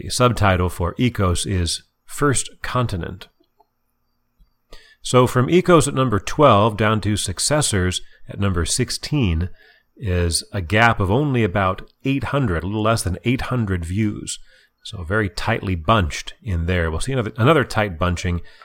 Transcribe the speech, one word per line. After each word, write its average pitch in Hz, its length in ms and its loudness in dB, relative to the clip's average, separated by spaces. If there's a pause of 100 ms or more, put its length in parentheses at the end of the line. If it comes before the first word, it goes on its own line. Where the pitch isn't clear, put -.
The - 80 -12
subtitle 98 600 2
for - 260 -4
Ecos 101 500 0
is 90 380 -2 (220)
First - 440 0 (120)
Continent. 98 680 -6 (1700)
So 127 260 6
from 127 220 2
Ecos 170 400 6
at 139 40 -10
number 127 280 0
twelve 113 560 4
down 107 240 0
to 101 160 0
Successors 95 840 -2 (300)
at - 100 -12
number 92 240 0
sixteen 95 840 0 (480)
is 87 440 0 (120)
a 101 80 -4
gap 107 400 4
of 92 100 0
only 127 320 2
about 95 480 -2 (140)
eight 135 200 -2
hundred, 101 380 -2
a - 20 -6
little 104 160 -4
less 110 220 0
than 87 220 -4
eight 123 160 0
hundred 98 420 -2
views. 104 560 -4 (440)
So 95 200 -12
very 101 240 -2
tightly - 480 -2
bunched 87 680 0
in 85 240 -4
there. 85 240 0
We'll 82 120 -4
see 131 100 -4
another, 120 240 -2
another 131 300 4
tight 101 340 -4
bunching, 90 400 -2 (260)